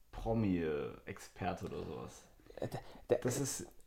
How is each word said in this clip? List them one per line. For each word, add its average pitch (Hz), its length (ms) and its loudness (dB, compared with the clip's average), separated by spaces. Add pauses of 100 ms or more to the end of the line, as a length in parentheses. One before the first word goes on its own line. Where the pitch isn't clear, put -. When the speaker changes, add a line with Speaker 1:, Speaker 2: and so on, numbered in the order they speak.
(120)
Speaker 1:
Promi-Experte 87 1600 0
oder - 180 -4
sowas. - 380 -8 (320)
Speaker 2:
Äh, - 120 -2
da, - 120 -4 (280)
da, 120 140 8
Speaker 1:
Das 127 180 2
ist, - 260 -2 (220)